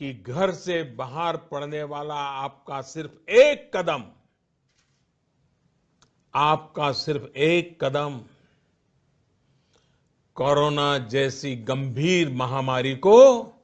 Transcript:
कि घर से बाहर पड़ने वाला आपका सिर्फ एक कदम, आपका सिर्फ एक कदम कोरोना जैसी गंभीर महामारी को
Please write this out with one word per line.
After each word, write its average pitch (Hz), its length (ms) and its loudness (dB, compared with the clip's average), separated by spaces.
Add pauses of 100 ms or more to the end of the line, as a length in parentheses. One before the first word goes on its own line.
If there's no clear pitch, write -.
कि 135 120 -10
घर 127 420 -4
से 170 260 -4 (140)
बाहर 151 500 -6
पड़ने 147 400 -8
वाला 147 300 -10
आपका 139 720 -10
सिर्फ - 420 -16
एक 262 460 4
कदम, 160 360 -4 (2250)
आपका 147 640 0
सिर्फ 147 400 -6
एक 170 460 0
कदम 139 380 -4 (2250)
कोरोना 143 600 2
जैसी 131 580 -4
गंभीर 135 760 -2
महामारी 131 640 -4
को 233 460 8 (220)